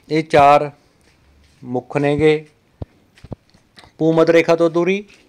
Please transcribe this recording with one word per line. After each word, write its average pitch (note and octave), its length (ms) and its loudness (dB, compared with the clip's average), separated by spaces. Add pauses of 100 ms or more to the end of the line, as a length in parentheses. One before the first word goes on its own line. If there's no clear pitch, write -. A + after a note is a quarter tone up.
ਇਹ D#3 140 -4
ਚਾਰ D3 480 2 (920)
ਮੁੱਖ B2 340 -10
ਨੇਗੇ। D3+ 480 -2 (1500)
ਭੂ D#3+ 160 -2
ਮੱਧ E3 160 2
ਰੇਖਾ E3 260 2
ਤੋਂ E3 140 0
ਦੂਰੀ, F3 340 -4 (260)